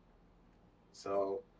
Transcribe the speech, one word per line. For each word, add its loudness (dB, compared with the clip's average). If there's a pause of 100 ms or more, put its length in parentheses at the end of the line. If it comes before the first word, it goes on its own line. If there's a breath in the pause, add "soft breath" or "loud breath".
(920)
So, 0 (180)